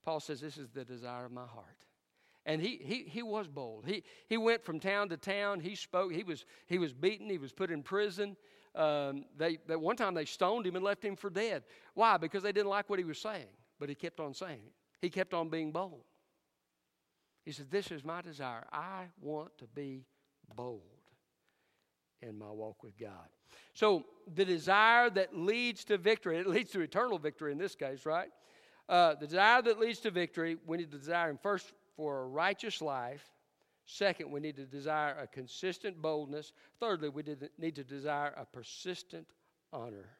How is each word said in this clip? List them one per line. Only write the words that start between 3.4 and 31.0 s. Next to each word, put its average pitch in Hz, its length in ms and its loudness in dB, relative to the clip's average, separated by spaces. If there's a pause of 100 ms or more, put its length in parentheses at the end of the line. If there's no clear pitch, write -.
bold. 123 380 -10
He, 190 160 -4 (260)
he 220 80 2
went 226 260 4
from 160 160 -4
town 202 300 0
to 165 80 -4
town. 202 440 -2
He 190 140 -6
spoke. 180 380 0
He 175 100 -2
was, 165 220 -6 (220)
he 175 100 0
was 165 160 2
beaten. 196 380 0
He 185 80 0
was 135 140 -8
put 185 180 -2
in 147 120 -2
prison. 202 540 -2 (380)
Um, 143 500 2 (140)
they, 160 280 0
they, 160 100 0
one 170 200 0
time 208 160 0
they 156 140 -2
stoned 202 400 2
him 180 100 -2
and 185 80 -2
left 202 180 0
him 196 140 -4
for 202 140 -6
dead. 190 320 -2 (320)
Why? 208 240 6
Because 165 240 -2
they 202 100 0
didn't 202 160 2
like 202 220 0
what 196 80 0
he 180 80 -2
was 151 120 -6
saying. 185 300 -8 (320)
But 147 80 -6
he 143 60 -6
kept 170 260 -8
on 143 140 -6
saying 160 320 -8
it. - 60 -20 (280)
He 180 80 0
kept 185 240 0
on 165 160 0
being 156 240 -2
bold. 165 320 -6 (1400)
He 156 60 -10
said, 139 180 -14
"This 196 200 -2
is 147 140 -10
my 165 160 -6
desire. 139 500 -8
I 185 360 -8 (160)
want 151 360 -8
to 123 160 -18
be 135 300 -8 (500)
bold 120 280 -8 (1400)
in 107 180 -12
my 104 120 -14
walk 107 320 -12
with 104 160 -20
God." 92 300 -14 (440)
So 202 320 4 (300)
the 190 100 4
desire 208 680 8
that 190 240 2
leads 220 500 0
to 208 120 4
victory, 185 420 2
it 185 80 0
leads 190 260 2
to 190 80 0
eternal 190 380 2
victory 147 340 -4
in 143 60 -4
this 190 160 -2
case, 139 300 -6
right? 165 240 0 (580)
Uh, 175 280 8
the 147 120 -6
desire 208 360 8
that 220 160 4
leads 226 220 2
to 220 100 0
victory, 165 560 0
we 165 100 -2
need 165 140 -4
to 143 80 -12
desire 165 320 0